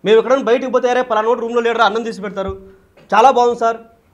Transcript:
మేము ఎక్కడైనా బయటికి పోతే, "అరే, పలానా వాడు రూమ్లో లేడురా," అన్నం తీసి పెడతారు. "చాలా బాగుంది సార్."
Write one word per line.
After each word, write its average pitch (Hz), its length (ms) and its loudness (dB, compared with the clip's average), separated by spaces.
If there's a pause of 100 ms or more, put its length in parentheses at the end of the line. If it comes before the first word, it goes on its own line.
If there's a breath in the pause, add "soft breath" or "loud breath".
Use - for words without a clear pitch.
మేము 214 120 4
ఎక్కడైనా 247 240 2
బయటికి 240 300 -2
పోతే, 247 180 0
"అరే, 247 120 0
పలానా 226 280 -2
వాడు 240 100 0
రూమ్లో 233 220 -2
లేడురా," 233 240 0
అన్నం 214 180 -2
తీసి 202 180 -10
పెడతారు. 196 400 -10 (520)
"చాలా 240 180 6
బాగుంది 240 280 0
సార్." 226 180 -2 (360)